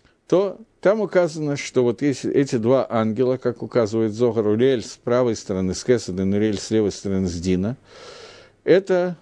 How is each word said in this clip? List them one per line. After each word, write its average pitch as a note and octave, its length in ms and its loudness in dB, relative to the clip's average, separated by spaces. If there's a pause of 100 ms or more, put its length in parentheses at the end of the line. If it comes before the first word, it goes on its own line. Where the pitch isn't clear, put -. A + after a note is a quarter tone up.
(280)
то F#3+ 320 0 (200)
там G#3+ 220 2
указано, D#3 560 0
что - 260 -2
вот A#2+ 200 0
если C3+ 280 -2
эти C3+ 260 2
два A#2 300 2
ангела, A#2 500 0
как A#2 260 -4
указывает A2 500 0
Зохар, A2+ 320 0
Уриэль A2+ 380 2
с - 120 -16
правой A#2+ 400 0
стороны, F#2 380 -4
с - 100 -8
Хеседа, F#2+ 400 0
Нуриэль G2+ 360 0
с - 100 -12
левой G#2+ 220 2
стороны, F#2+ 360 -4
с E2+ 140 -4
Дина, F#2 360 -2 (840)
это F3+ 580 2